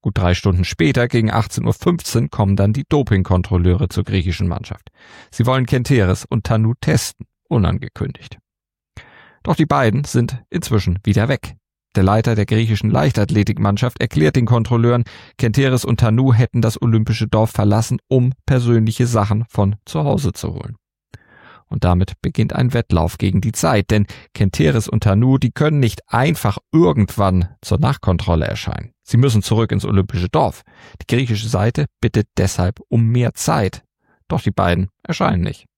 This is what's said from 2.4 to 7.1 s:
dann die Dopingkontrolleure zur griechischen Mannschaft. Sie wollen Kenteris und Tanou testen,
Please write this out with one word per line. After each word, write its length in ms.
dann 180
die 140
Dopingkontrolleure 1000
zur 140
griechischen 440
Mannschaft. 420
Sie 160
wollen 180
Kenteris 600
und 180
Tanou 360
testen, 460